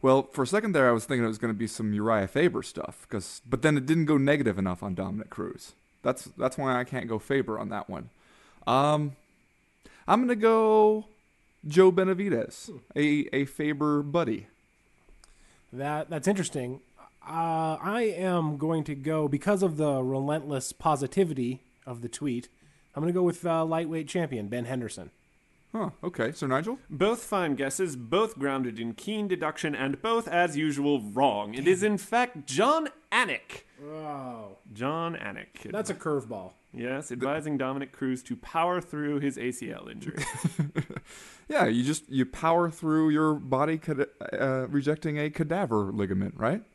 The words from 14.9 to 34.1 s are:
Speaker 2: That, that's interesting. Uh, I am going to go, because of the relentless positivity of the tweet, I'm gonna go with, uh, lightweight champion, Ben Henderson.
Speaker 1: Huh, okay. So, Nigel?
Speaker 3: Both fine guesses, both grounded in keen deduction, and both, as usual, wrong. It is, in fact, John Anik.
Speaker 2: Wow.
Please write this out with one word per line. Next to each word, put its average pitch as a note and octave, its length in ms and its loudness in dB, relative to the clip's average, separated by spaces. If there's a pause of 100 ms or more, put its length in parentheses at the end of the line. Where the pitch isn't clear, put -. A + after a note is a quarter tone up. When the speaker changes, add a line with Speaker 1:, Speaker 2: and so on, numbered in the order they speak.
Speaker 2:
That, D3 380 -6
that's D#3+ 180 -2
interesting. C#3+ 520 -2 (460)
Uh, D#3+ 540 -2
I G#3+ 220 -2 (140)
am F3 420 0
going D#3 260 0
to D3 100 -6
go, D3+ 340 0
because F#3 340 2
of E3+ 140 2
the C#3+ 260 2
relentless C3+ 720 -2
positivity C#3 880 0 (260)
of A#2+ 160 -10
the A#2 60 -8
tweet, B2 400 -4 (460)
I'm C#3+ 80 -4
gonna F3 100 0
go F3+ 100 2
with, F3 240 0
uh, E3 180 2
lightweight D#3+ 440 -2
champion, C3 400 -2
Ben A#2+ 180 -4
Henderson. A#2+ 440 -6 (640)
Speaker 1:
Huh, - 180 -4 (140)
okay. C3+ 280 -2
So, D3 140 -6
Nigel? E3 320 -2 (120)
Speaker 3:
Both G#3 340 0
fine F3 300 0
guesses, C#3 420 -2
both D#3 420 0
grounded C3+ 400 -2
in A#2 140 -4
keen G#3 340 -6
deduction, D#3 480 -2
and C3+ 280 -4
both, A3+ 260 0
as E3+ 260 2
usual, C#3+ 460 2
wrong. G#2 540 2
It C3+ 120 -2
is, F#3 160 4
in G#3 140 2
fact, A#3+ 500 0
John C4+ 420 2 (220)
Anik. G3+ 520 -2 (200)
Speaker 2:
Wow. C3+ 760 -10 (160)